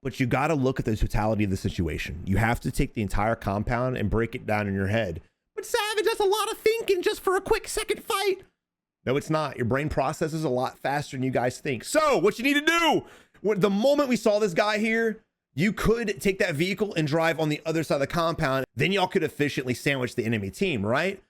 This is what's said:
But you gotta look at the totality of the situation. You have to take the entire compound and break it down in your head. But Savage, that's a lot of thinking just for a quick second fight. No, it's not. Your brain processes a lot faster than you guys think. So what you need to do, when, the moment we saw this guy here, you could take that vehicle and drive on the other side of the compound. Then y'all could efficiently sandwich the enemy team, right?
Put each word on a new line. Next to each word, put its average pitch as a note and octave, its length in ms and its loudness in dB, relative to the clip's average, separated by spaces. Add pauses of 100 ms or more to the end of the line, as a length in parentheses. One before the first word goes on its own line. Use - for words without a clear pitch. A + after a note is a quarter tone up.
But B2 160 -8
you C3+ 80 2
gotta C3+ 260 2
look C3+ 260 2
at C3 60 -2
the A2 100 0
totality G#2+ 500 2
of G2+ 40 0
the F#2 80 0
situation. D#2+ 680 -4
You F#2+ 120 0
have A#2 240 2
to - 100 -4
take C#3+ 220 -2
the A#2 80 -6
entire G#2+ 340 0
compound A#2 640 -2
and G#2 120 -2
break A2+ 260 0
it A2 100 -10
down G#2+ 220 0
in G2 60 -2
your G2 140 0
head. G2 340 -2 (340)
But G#4+ 100 -10
Savage, G#4+ 400 -2
that's A4 140 0
a G#4 60 2
lot G4+ 260 0
of - 60 -6
thinking A4 440 0
just G#4+ 200 -2
for F#4 140 0
a G4 60 2
quick G4+ 260 0
second - 360 -4
fight. G4 380 -2 (640)
No, B2+ 120 0
it's C#3+ 120 -4
not. D#3 260 0
Your A#2+ 100 -2
brain C3+ 240 0
processes D#3 540 -2
a D#3+ 60 0
lot B2 280 -2
faster C#3+ 380 -4
than B2+ 80 -4
you C3 80 0
guys B2 280 0
think. B2 240 -6
So D4 340 2
what G3+ 200 2
you A#3 60 -8
need C#4 120 2
to D4 100 0
do, D#4+ 380 4 (380)
when, G#3 180 0
the G3+ 100 4
moment C4+ 400 4
we B3 60 2
saw G#3 240 2
this G#3 140 0
guy G#3+ 260 2
here, A3 420 0 (320)
you F3+ 180 2
could G#3+ 480 0
take G3 200 0
that F3+ 160 0
vehicle G3 400 0
and D#3 120 0
drive D#3+ 320 2
on D#3 100 0
the D3+ 160 -2
other D#3+ 180 0
side D#3 120 0
of C#3 60 0
the C#3 60 0
compound. D#3 580 0 (100)
Then D3+ 160 0
y'all F#3+ 160 2
could F3+ 160 0
efficiently C#3 500 -2
sandwich C3 420 -2
the A#2 100 -2
enemy G#2+ 240 -2
team, B2+ 360 -2
right? D#3+ 440 -2